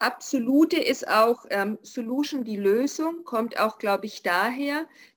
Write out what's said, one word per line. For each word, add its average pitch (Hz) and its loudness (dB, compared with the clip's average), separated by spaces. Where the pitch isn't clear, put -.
Absolute 269 2
ist - 0
auch, 226 4
ähm, 202 -2
Solution, 254 -4
die 214 -6
Lösung, 285 0
kommt 233 -4
auch, 220 0
glaube 196 -2
ich, - -12
daher. 262 -2